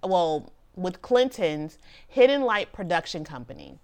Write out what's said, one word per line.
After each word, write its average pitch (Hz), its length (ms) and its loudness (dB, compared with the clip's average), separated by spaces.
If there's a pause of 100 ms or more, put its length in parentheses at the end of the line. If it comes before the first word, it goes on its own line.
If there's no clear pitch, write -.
well, 175 500 0 (220)
with 180 280 -8
Clinton's 180 760 0 (300)
Hidden 269 340 6
Light 220 300 -2
production 170 500 -4
company. 123 600 -16